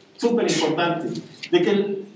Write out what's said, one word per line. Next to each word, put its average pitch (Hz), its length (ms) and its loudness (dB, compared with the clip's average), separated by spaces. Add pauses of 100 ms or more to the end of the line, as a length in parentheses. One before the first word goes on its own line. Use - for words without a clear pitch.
(160)
súper 226 340 2
importante, 160 580 0 (420)
de 175 120 4
que 208 80 2
el 202 340 0 (120)